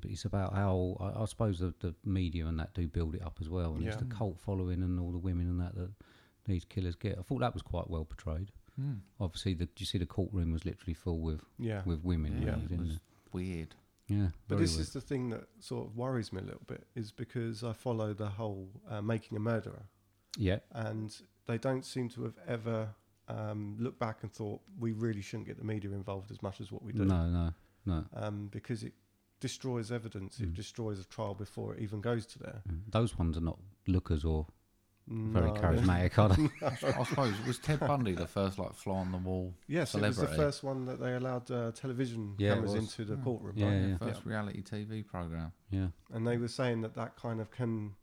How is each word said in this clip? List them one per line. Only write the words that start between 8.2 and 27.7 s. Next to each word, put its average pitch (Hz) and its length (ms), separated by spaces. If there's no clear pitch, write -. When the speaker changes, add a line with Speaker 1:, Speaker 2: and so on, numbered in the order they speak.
Speaker 3:
Hmm. 135 160
Speaker 1:
Obviously, 95 340
the, 82 220
you 101 100
see - 120
the 87 80
courtroom 87 460
was 80 120
literally - 300
full 82 260
with, 78 220
Speaker 2:
Yeah. 110 260
Speaker 1:
with 85 200
women. 80 360
Speaker 2:
Yeah. - 100
Speaker 1:
It - 120
was - 20
Speaker 3:
It 80 100
Speaker 1:
in 85 60
Speaker 3:
was 85 100
Speaker 1:
there. 82 80
Speaker 3:
weird. 90 420
Speaker 1:
Yeah, 101 220
Speaker 2:
But 101 80
Speaker 1:
very 101 80
Speaker 2:
this 82 140
Speaker 1:
weird. 78 100
Speaker 2:
is - 60
the 135 100
thing 127 280
that 110 180
sort 120 300
of 107 80
worries 123 360
me 95 80
a 98 40
little - 220
bit, - 280
is 107 180
because 113 520
I 120 100
follow 110 400
the 104 140
whole, 98 420
uh, 104 140
Making 110 340
a 104 40
Murderer. 107 420
Speaker 1:
Yeah. 95 220
Speaker 2:
And 110 440
they 117 120
don't 131 260
seem 123 260
to 120 120
have 117 240
ever, 110 480
um, 107 540
looked 123 180
back 110 240
and 107 100
thought, 104 300
"We 117 140
really 110 300
shouldn't 107 260
get - 100
the - 60
media 107 260
involved 98 400
as 101 100
much 98 200
as 101 120
what - 120
we 104 100
do." 101 100
Speaker 1:
No, 90 240
no, 85 240